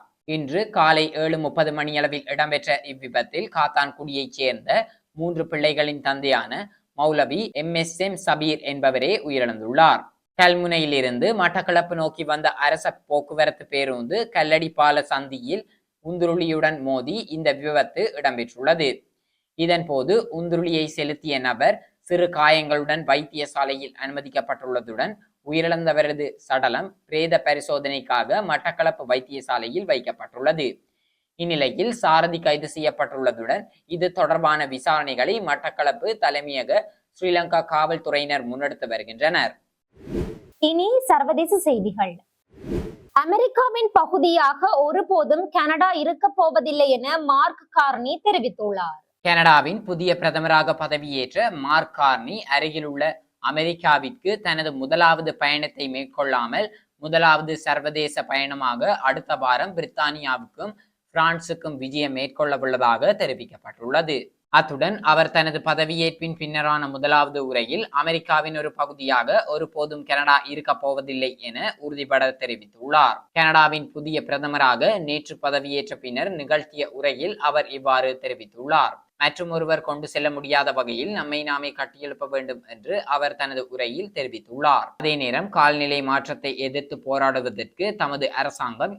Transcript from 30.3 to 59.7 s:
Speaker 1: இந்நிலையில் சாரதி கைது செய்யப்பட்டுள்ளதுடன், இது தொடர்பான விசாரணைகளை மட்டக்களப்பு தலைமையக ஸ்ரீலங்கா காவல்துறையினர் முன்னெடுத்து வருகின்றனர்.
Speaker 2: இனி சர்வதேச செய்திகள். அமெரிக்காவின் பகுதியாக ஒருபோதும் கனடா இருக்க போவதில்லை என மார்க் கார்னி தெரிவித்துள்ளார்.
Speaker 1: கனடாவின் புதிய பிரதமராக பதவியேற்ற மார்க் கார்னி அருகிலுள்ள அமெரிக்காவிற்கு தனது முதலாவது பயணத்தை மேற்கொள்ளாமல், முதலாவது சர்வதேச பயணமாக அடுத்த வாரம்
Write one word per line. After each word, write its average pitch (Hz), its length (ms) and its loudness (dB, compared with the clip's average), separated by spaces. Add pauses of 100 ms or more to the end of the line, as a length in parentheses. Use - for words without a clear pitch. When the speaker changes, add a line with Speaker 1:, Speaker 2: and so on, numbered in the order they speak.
Speaker 1:
இந்நிலையில் 170 520 0
சாரதி 170 480 2
கைது 151 360 0
செய்யப்பட்டுள்ளதுடன், 139 920 -2 (200)
இது 175 260 -2
தொடர்பான 156 640 2
விசாரணைகளை 147 600 0 (140)
மட்டக்களப்பு 151 720 -2
தலைமையக 143 560 0 (380)
ஸ்ரீலங்கா 170 440 0 (120)
காவல்துறையினர் 147 800 -2
முன்னெடுத்து 139 420 -6
வருகின்றனர். 117 600 -2 (1160)
Speaker 2:
இனி 349 200 0 (200)
சர்வதேச 320 580 2
செய்திகள். 202 480 0 (1080)
அமெரிக்காவின் 466 720 2
பகுதியாக 320 640 4 (260)
ஒருபோதும் 330 680 2
கனடா 311 340 2 (140)
இருக்க 320 240 0 (100)
போவதில்லை 311 540 4
என 269 280 2 (120)
மார்க் 277 340 4 (120)
கார்னி 277 360 2 (140)
தெரிவித்துள்ளார். 208 760 0 (280)
Speaker 1:
கனடாவின் 165 600 6
புதிய 175 320 0
பிரதமராக 156 600 2
பதவியேற்ற 147 680 -2 (160)
மார்க் 156 360 0
கார்னி 135 380 2 (200)
அருகிலுள்ள 147 460 -2 (460)
அமெரிக்காவிற்கு 156 840 0 (140)
தனது 156 260 -2
முதலாவது 160 640 2
பயணத்தை 147 600 -2
மேற்கொள்ளாமல், 135 760 -2 (260)
முதலாவது 156 640 2
சர்வதேச 147 720 -2
பயணமாக 139 640 -2 (160)
அடுத்த 147 260 -2
வாரம் 135 420 -2